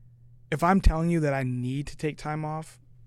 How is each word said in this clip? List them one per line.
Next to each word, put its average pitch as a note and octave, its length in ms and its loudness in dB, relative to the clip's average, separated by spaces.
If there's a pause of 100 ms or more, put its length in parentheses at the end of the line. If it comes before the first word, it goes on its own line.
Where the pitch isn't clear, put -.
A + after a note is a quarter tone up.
(500)
if D3 120 -2
I'm F3+ 200 6
telling D#3+ 280 4
you E3+ 100 2
that D3 120 2
I C3+ 120 -2
need B2+ 420 -4
to - 100 -14
take D3+ 220 -6
time D3+ 260 -6
off D#3 340 -10 (280)